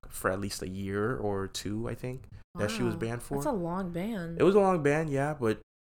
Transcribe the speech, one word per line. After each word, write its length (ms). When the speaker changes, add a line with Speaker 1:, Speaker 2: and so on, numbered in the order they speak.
Speaker 1:
for 240
at 80
least 220
a 80
year 480
or 300
two, 420
I 60
think, 320
that 160
she 120
was 100
Speaker 2:
Wow. 60
Speaker 1:
banned 240
for. 120
Speaker 2:
That's 120
a 40
long 400
ban. 480
Speaker 1:
It 40
was 120
a 40
long 240
ban, 260
yeah, 240
but 260